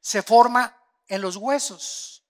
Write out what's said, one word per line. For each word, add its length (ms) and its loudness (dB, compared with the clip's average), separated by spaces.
se 200 -4
forma 560 4
en 140 -6
los 160 -8
huesos. 920 -8